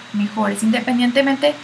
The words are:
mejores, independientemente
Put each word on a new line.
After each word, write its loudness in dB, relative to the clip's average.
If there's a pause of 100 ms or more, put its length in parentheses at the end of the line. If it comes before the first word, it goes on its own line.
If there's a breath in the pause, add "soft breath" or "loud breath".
(120)
mejores, -2
independientemente 2